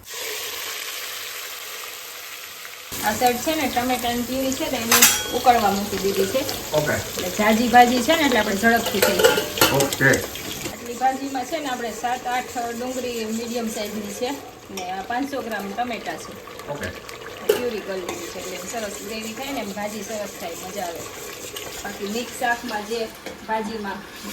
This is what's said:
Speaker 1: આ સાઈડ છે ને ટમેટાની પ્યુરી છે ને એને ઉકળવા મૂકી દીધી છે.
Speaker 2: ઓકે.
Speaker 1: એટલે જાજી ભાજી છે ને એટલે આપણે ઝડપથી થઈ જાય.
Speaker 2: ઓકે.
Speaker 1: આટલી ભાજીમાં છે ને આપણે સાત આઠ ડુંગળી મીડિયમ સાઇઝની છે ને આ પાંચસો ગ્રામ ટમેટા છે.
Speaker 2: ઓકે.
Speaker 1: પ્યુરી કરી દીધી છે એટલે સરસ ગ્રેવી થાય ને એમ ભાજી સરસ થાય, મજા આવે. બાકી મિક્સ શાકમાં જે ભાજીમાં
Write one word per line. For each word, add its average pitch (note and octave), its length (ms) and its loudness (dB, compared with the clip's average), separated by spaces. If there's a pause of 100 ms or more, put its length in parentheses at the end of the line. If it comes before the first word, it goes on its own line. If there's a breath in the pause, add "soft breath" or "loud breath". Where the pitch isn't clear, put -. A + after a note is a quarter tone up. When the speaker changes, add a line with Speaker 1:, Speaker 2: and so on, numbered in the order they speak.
(3000)
Speaker 1:
આ G#3+ 80 4
સાઈડ B3 240 4
છે D#4 180 0
ને D4+ 140 2
ટમેટાની A#3+ 540 2
પ્યુરી C4 300 0
છે D4+ 180 -2
ને C4 60 0
એને A3+ 220 4 (360)
ઉકળવા A#3 360 6
મૂકી G3+ 280 0
દીધી F#3+ 280 2
છે. C4+ 160 2 (300)
Speaker 2:
ઓકે. D3 200 4
Speaker 1:
એટલે - 380 -2
જાજી A3 380 4
ભાજી B3 340 10
છે D#4+ 140 6
ને D#4+ 60 2
એટલે B3 160 6
આપણે G#3 180 2
ઝડપથી A3+ 440 4
થઈ G3 180 4
જાય. - 580 6
Speaker 2:
ઓકે. C3+ 340 6 (580)
Speaker 1:
આટલી - 300 -8
ભાજીમાં C4+ 480 0
છે E4 120 -4
ને D4 100 -4
આપણે A#3 240 -4
સાત B3 340 -2
આઠ B3 320 -2 (160)
ડુંગળી A#3+ 500 -4
મીડિયમ A3+ 460 -2
સાઇઝની G#3 480 -4
છે B3 120 0 (400)
ને F#3 220 -6
આ F#3+ 100 -4
પાંચસો B3+ 400 -2
ગ્રામ G3+ 300 -4
ટમેટા A3+ 420 -4
છે. - 180 -10 (360)
Speaker 2:
ઓકે. - 200 -6 (580)
Speaker 1:
પ્યુરી A3 340 2
કરી F#3+ 200 -4
દીધી E3+ 320 -6
છે - 60 -8
એટલે F#3 200 -8
સરસ G3+ 380 -6 (100)
ગ્રેવી A3 280 -8
થાય C4+ 180 -6
ને B3+ 80 -4
એમ G3+ 120 -6
ભાજી G#3 300 -4
સરસ G#3 380 -6
થાય, E3+ 160 -8
મજા F#3 260 -8
આવે. E3+ 200 -6 (720)
બાકી G3 300 -6
મિક્સ A#3 320 -4
શાકમાં A#3 440 0
જે A3 260 -4 (380)
ભાજીમાં A3 520 -4 (340)